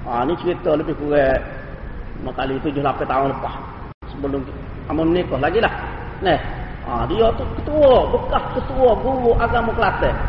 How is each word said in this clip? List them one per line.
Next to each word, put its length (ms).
Ha, 240
ni 80
cerita 400
lebih 240
kurang 400
berkali 320
tujuh 240
lapan 240
tahun 240
lepas. 240
Sebelum 320
amal 160
nikah 320
lagi 240
lah. 80
Nah, 160
ha, 240
dia 320
tu 160
ketua, 560
bekas 320
ketua 400
guru 400
agama 320
Kelantan. 400